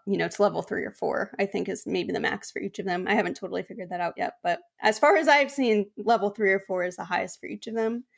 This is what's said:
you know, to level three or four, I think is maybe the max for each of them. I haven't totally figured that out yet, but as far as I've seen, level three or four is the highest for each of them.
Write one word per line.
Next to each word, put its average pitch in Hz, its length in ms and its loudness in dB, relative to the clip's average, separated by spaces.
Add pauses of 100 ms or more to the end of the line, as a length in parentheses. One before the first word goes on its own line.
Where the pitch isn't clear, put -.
you 196 100 0
know, 170 100 0
to 185 140 -2
level 170 200 4
three - 240 -6
or - 60 -8
four, - 480 -4
I 202 80 2
think 196 220 -4
is - 180 -8
maybe 180 260 -2
the - 80 -2
max - 300 -4
for - 100 -8
each 196 180 -8
of 190 60 -8
them. 180 220 -2
I 202 80 2
haven't 180 200 0
totally 185 280 -6
figured 180 260 -14
that 175 120 -6
out 170 160 -4
yet, - 260 -4
but 175 180 0 (200)
as 214 180 2
far 302 180 8
as 302 100 4
I've 285 240 6
seen, 220 460 2
level 202 340 2
three 196 220 2
or 190 80 2
four 185 220 -4
is 180 140 -4
the 180 80 -8
highest 180 340 -4
for - 80 -14
each 208 200 -10
of 226 80 -8
them. 226 300 -2 (120)